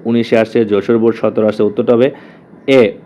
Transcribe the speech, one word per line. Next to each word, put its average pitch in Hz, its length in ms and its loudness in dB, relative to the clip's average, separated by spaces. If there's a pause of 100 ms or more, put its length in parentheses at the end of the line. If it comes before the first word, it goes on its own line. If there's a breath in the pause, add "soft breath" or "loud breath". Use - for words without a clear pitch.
উনিশে 117 320 0
আসছে, 110 280 0
যশোর 101 320 0
বোর্ড 113 200 0
সতেরো 107 300 -2
আসছে, 107 160 -2
উত্তরটা 113 300 -2
হবে 127 180 2 (560 loud breath)
এ, 135 240 4 (140)